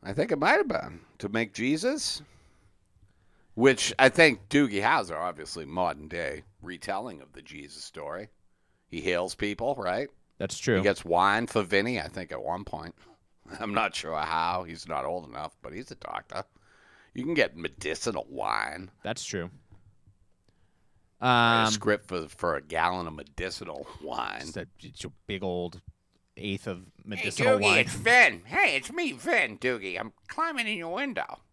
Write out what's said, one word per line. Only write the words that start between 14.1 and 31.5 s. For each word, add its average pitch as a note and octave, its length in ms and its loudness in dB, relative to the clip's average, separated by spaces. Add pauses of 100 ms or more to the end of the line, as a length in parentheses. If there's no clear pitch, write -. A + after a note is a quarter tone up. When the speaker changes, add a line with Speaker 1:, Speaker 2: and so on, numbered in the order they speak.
Speaker 1:
how. E2 460 0
He's E2 220 -14
not D2 200 -4
old E2+ 200 -4
enough, C#2 360 -10
but B1+ 100 -12
he's A2+ 180 -14
a - 40 -14
doctor. - 500 -10 (720)
You B2 80 -6
can E3 100 -2
get A#2 220 2
medicinal D#2+ 760 -4
wine. B1 600 -4 (120)
Speaker 2:
That's - 220 -6
true. F2 260 -6 (1700)
Speaker 1:
Write A#2 420 6
a A2 40 4
Speaker 2:
Um, A2 60 2
Speaker 1:
script G#2 360 0
for, E2+ 200 -4
for E2+ 280 -2
a C#2 60 -4
gallon E2 440 0
of D#2+ 80 -8
medicinal D2+ 720 -10 (160)
wine. A#1 380 -6
Speaker 2:
just D#2+ 160 -10
a, - 120 -8 (100)
just - 260 -16
a - 80 -12 (140)
big F#2+ 160 -6
old F2+ 380 -4 (560)
eighth G2+ 300 -6
of F#2 120 -6
Speaker 1:
Hey, F#2 40 -18 (240)
Speaker 2:
medicinal A#3+ 520 2
Speaker 1:
Doogie, G3+ 40 2
Speaker 2:
wine. F#3+ 160 6
Speaker 1:
it's B2 160 2
Finn. G#3 500 6
Hey, F3+ 320 2
it's C3+ 160 -6
me, D#4+ 200 -2
Finn, E3+ 460 0
Doogie. G2 400 -2
I'm A2 140 -8 (160)
climbing D4+ 400 -4
in G#3+ 80 -2
your E3+ 180 -6
window. C4 460 -6 (120)